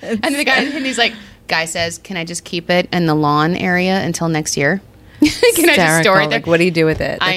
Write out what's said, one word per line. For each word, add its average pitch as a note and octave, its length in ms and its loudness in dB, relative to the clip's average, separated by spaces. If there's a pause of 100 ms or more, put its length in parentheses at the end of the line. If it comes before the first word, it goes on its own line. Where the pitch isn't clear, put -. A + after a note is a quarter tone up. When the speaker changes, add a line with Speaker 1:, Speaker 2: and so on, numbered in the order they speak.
Speaker 1:
And A3 340 -4
the C#4+ 80 -2
guy, B3+ 200 0
and C#4+ 220 -6
he's B3+ 140 -4
like, A#3 140 0 (340)
guy E3 180 -2
says, E3+ 340 -6
"Can - 180 -10
I E3 80 -6
just E3+ 180 -10
keep E3+ 260 -8
it F3+ 240 2
in F3 140 2
the D#3 80 2
lawn D3+ 400 2
area F#3 480 0
until E3+ 240 -4
next D#3 300 -4
year?" D#3 240 0 (180)
<laughs> - 200 -20
"Can E4+ 500 4
I D4 60 4
just E3 260 4
store F#3 180 4
it D#3 40 2
Speaker 2:
Hysterical. D3+ 60 -2
Speaker 1:
there?" C#3+ 100 -2
Speaker 2:
Like, D3 80 -6
what E3 100 4
do E3+ 60 4
you F3+ 80 2
do D#3+ 140 2
with D#3 160 0
it? - 200 -4
Speaker 1:
I F#3 160 0